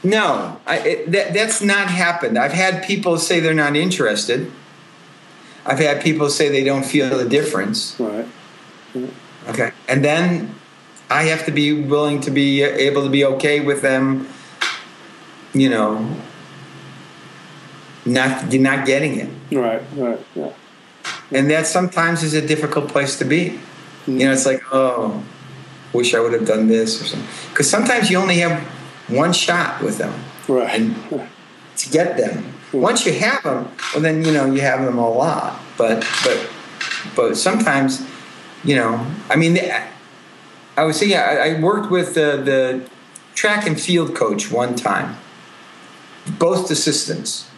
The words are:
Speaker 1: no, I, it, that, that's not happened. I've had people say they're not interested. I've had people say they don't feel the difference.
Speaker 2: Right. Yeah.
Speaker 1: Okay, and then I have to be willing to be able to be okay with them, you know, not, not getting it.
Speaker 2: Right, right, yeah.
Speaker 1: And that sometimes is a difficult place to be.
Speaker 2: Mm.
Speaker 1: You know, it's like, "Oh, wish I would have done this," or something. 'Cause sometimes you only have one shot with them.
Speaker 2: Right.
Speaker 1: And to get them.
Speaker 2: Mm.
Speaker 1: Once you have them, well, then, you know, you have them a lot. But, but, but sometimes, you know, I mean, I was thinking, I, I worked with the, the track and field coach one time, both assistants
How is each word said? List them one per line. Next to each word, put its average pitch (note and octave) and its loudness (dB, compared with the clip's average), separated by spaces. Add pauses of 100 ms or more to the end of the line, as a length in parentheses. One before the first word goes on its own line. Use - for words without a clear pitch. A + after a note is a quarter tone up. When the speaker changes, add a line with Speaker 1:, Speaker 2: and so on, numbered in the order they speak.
Speaker 1:
no, F3 0
I, F3 0
it, D#3 -2
that, F#3 2
that's A3 0
not G3+ 2
happened. E3+ 0
I've C#3 2
had F#3 2
people F3+ 0
say E3+ 2
they're D#3+ 2
not D3 2
interested. C3 0 (1120)
I've C3 0
had C#3+ 2
people D#3 2
say C#3+ 2
they C3+ 2
don't C3+ 2
feel C3+ 2
the A#2+ 0
difference. A2 0
Speaker 2:
Right. A2+ -4 (680)
Yeah. B2+ -6 (420)
Speaker 1:
Okay, A2+ -2 (160)
and C#3 2
then E3 2 (560)
I C#3+ 2
have D#3+ 0
to E3 -2
be D3 2
willing D3 2
to C#3 -2
be C#3 2
able C#3 2
to C3+ -2
be C#3 4
okay D3 2
with C#3+ 0
them, C3+ 2 (1300)
you C3+ 4
know, A2 0 (1900)
not, B2+ 0
not C3 4
getting C3+ 2
it. G#2 -8 (260)
Speaker 2:
Right, A2+ 0 (140)
right, B2 -2 (160)
yeah. D2 -6 (800)
Speaker 1:
And C3+ 2
that D#3 2
sometimes E3+ 0
is D3+ -2
a D3+ 2
difficult D3+ 0
place C#3 0
to C#3 0
be. C#3 0 (460)
Speaker 2:
Mm. C3 0
Speaker 1:
You C3 4
know, C3+ 4
it's C3 2
like, C3 2 (100)
"Oh, A#2+ 0 (680)
wish A#2+ 2
I A#2 4
would A#2 2
have G#2+ 2
done A2 4
this," A2+ 2
or - -8
something. - -6 (260)
'Cause - 2
sometimes A3 2
you F3+ 4
only F#3 2
have E3 0 (500)
one D3+ 2
shot - 0
with - -2
them. - -4 (340)
Speaker 2:
Right. B2 0
Speaker 1:
And A2+ 2 (840)
to - -6
get E3 2
them. G2+ -4 (180)
Speaker 2:
Mm. C#3 0
Speaker 1:
Once G3+ 2
you F3 2
have A#3 0
them, B2+ -4 (260)
well, D3 0
then, D#3+ 2
you D#3+ 2
know, C#3+ 2
you C3+ 2
have C3 0
them A#2+ 0
a A#2 2
lot. C3 0 (180)
But, A2+ 2 (180)
but, B2 0 (680)
but A2+ 2
sometimes, C#3+ 2 (580)
you C#3+ 4
know, A#2 0 (240)
I A#2+ 2
mean, E3 4 (1200)
I D3 2
was D#3 0
thinking, G3+ 4
I, D3 2
I D#3+ -2
worked G#3 0
with F3+ 0
the, D3 2
the C3 0 (480)
track G#3 0
and - -2
field E3+ 0
coach G#2+ -2
one B2 -2
time, - -4 (1200)
both F#3 2
assistants - -4